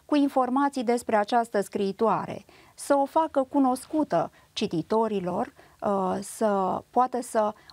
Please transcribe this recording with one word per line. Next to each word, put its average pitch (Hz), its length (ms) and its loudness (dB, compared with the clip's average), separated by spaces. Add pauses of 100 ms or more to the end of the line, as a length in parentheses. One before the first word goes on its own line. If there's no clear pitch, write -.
cu 302 120 0
informații 269 680 0
despre 233 320 0
această 214 440 0
scriitoare, 196 840 -2 (300)
să - 200 0
o 277 100 2
facă 302 380 0
cunoscută 262 880 0 (220)
cititorilor, 202 1000 -2 (280)
uh, 190 400 0
să 196 680 -2
poată 247 320 0
să 214 320 -2 (180)